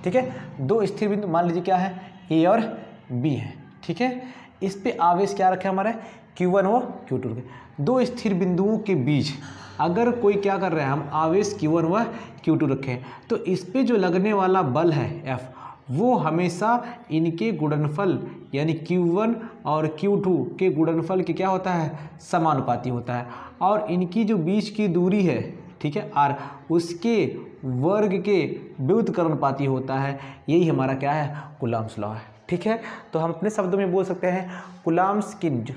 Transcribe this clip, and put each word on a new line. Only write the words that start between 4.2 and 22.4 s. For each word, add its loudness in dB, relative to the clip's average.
इस -2
पे -4
आवेश 4
क्या 4
रखे 0
हमारे, 0
क्यू 2
वन 4
और 0
क्यू -2
टू -4
रखे। -8
दो 4
स्थिर -2
बिंदुओं 2
के 0
बीच 2
अगर 2
कोई 4
क्या 0
कर 0
रहे 0
हैं, 0
हम -2
आवेश 2
क्यू 2
वन 2
व 2
क्यू 4
टू 2
रखें, -4
तो 0
इस -2
पे 0
जो 4
लगने 2
वाला 4
बल 2
है -2
F, -8
वो 2
हमेशा 0
इनके 0
गुणनफल 0
यानी 0
क्यू 0
वन 2
और 0
क्यू 0
टू 0
के 4
गुणनफल 0
के -2
क्या -2
होता 0
है, -4
समानुपाती 0